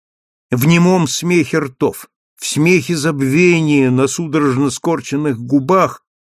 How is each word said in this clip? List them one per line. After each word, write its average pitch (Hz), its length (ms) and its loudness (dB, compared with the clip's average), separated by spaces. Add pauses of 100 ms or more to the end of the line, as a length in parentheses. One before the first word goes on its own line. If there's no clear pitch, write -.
(500)
В 123 160 0
немом 170 420 4
смехе 165 500 -2
ртов — 143 500 -4 (300)
в - 80 -10
смехе 170 500 0
забвения 147 960 2
на 127 160 2
судорожно 143 640 -2
скорченных 139 720 -4
губах 139 640 0 (220)